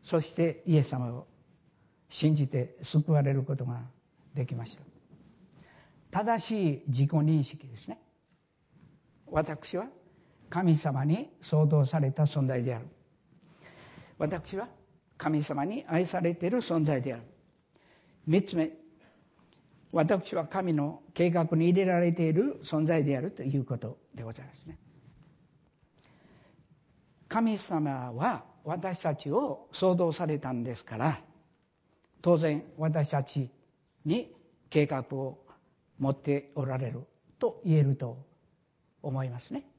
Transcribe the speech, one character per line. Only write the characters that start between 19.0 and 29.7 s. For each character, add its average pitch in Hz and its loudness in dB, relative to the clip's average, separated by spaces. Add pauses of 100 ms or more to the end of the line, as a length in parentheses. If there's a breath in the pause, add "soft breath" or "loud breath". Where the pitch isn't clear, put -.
私 180 0
は 160 -2
神 185 -2
の 147 -2 (120)
計 175 4
画 165 2
に 170 4
入 180 6
れ 190 2
ら 180 4
れ 175 4
て 165 2
い 156 2
る 233 0
存 156 0
在 160 2
で 139 2
あ 123 -2
る - -4
と - -12
い 135 -2
う 127 -2
こ 120 -6
と - -10 (180)
で 117 -12
ご 113 -10
ざ 131 -16
い - -18
ま 131 -20
す - -20
ね。 160 -16 (2500 soft breath)
神 220 2
様 139 -2
は 175 -2 (180)
私 175 -6
た 151 0
ち 143 -10
を 185 -2